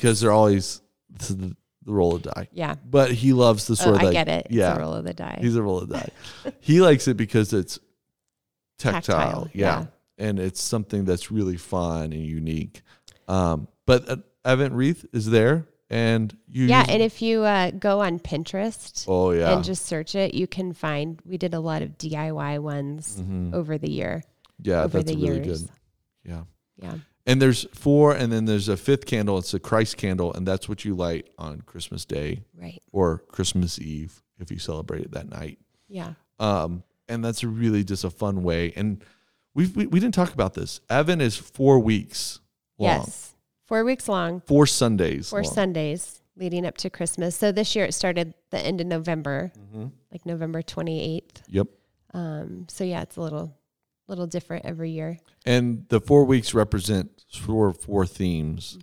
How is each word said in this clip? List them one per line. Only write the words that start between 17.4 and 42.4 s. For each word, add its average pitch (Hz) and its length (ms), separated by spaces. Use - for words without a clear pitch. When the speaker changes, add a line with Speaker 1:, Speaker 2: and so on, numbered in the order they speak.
Speaker 2:
uh, 202 280
go 196 300
on 175 180
Pinterest 190 880
Speaker 1:
Oh, 92 240
yeah. 82 240
Speaker 2:
and 185 80
just 185 240
search 160 280
it, 196 200
you 175 120
can 185 260
find, 156 520
we 180 120
did 170 160
a 165 60
lot 160 220
of 151 160
D 156 180
I 156 160
Y 147 280
ones 143 600
Speaker 1:
Mm-hmm. 90 360
Speaker 2:
over 156 220
the 156 120
year, 143 340
Speaker 1:
Yeah, 87 220
Speaker 2:
over 80 160
Speaker 1:
that's 80 120
Speaker 2:
the 78 60
Speaker 1:
really 85 260
Speaker 2:
years. 82 200
Speaker 1:
good. 85 60
Yeah. 85 200
Speaker 2:
Yeah. 175 180
Speaker 1:
And 131 160
there's 131 320
four, 147 400
and 127 180
then 110 140
there's 104 240
a 98 80
fifth 139 300
candle. 104 320
It's - 140
a 98 60
Christ 110 380
candle, 92 360
and 92 140
that's 95 220
what 101 160
you 104 100
light 85 340
on 78 220
Christmas - 440
Day 76 380
Speaker 2:
Right. 85 260
Speaker 1:
or 87 360
Christmas 92 520
Eve 78 420
if 90 120
you 95 80
celebrate 80 420
it - 120
that - 160
night. 76 280
Speaker 2:
Yeah. 170 260
Speaker 1:
Um, 90 440
and 117 180
that's 117 180
really 113 400
just 95 200
a 92 80
fun 98 320
way. 85 320
And 104 280
we've, 180 200
we, 208 120
we 170 120
didn't 220 160
talk 180 180
about 101 220
this. - 340
Advent 156 340
is 113 140
four 135 420
weeks - 600